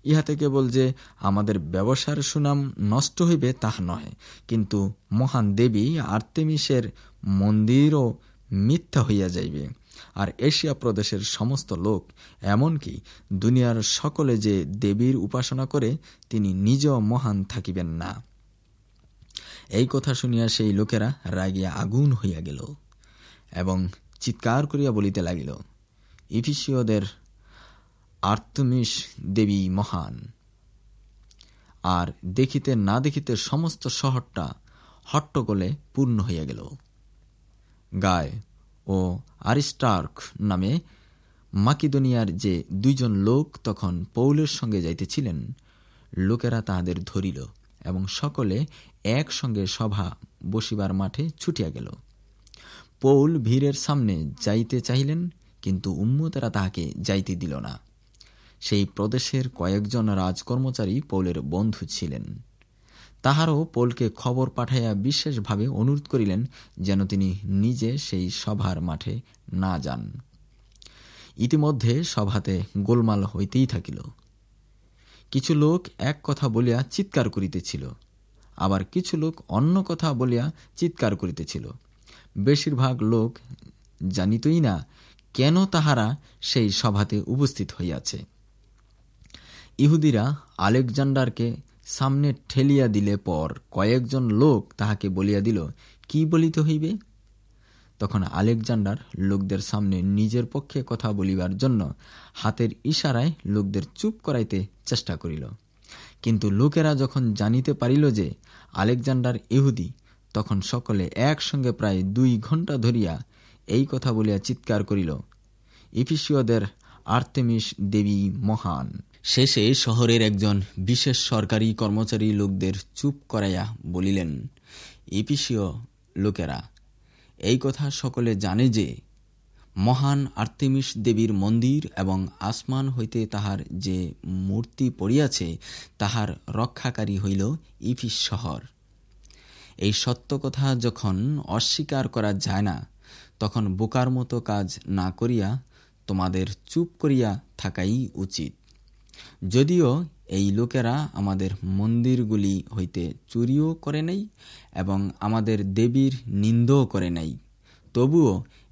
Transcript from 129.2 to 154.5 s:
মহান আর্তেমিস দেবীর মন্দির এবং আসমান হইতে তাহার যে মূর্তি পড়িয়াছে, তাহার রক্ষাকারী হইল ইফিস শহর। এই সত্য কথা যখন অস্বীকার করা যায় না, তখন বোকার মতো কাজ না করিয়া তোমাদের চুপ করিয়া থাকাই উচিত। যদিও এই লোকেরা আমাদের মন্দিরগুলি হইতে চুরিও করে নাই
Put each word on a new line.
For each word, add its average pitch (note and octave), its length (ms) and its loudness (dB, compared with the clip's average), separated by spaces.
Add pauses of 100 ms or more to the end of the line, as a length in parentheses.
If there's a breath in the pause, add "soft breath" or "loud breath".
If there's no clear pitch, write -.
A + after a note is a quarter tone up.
মহান C3+ 580 2
আর্তেমিস C3+ 640 -2
দেবীর A2 360 2
মন্দির A#2 640 2
এবং F#2+ 300 0 (120)
আসমান C3 500 -4
হইতে A2+ 380 -4
তাহার G2+ 320 -4 (120)
যে F#2 420 -4 (120)
মূর্তি G2 640 -2
পড়িয়াছে, G2+ 680 0 (400 loud breath)
তাহার G#2 380 -2 (140)
রক্ষাকারী A2 680 -4
হইল G2 380 0 (240 soft breath)
ইফিস A#2+ 340 -4
শহর। E2 480 -4 (1160 loud breath)
এই G#2 160 2
সত্য - 460 -2
কথা C3+ 360 0
যখন A2+ 680 -2
অস্বীকার B2+ 640 -2
করা G#2 260 0
যায় G2 280 -2
না, F#2 260 -2 (520 loud breath)
তখন G#2 360 0
বোকার B2+ 340 0
মতো B2 320 -2
কাজ G2+ 460 -4
না F#2 240 -2
করিয়া A#2 500 -2 (460 soft breath)
তোমাদের F#2 400 0 (180)
চুপ E3+ 240 -2 (100)
করিয়া B2+ 400 2 (180)
থাকাই G#2+ 560 -2
উচিত। F#2 400 -6 (920 loud breath)
যদিও C#3+ 580 4 (200)
এই G2 260 0
লোকেরা A#2+ 640 0
আমাদের F#2+ 360 -2 (140)
মন্দিরগুলি G#2+ 1000 2 (120)
হইতে F2 380 -4 (140)
চুরিও C#3 460 0
করে D3+ 280 -4
নাই G3 260 -4 (460 loud breath)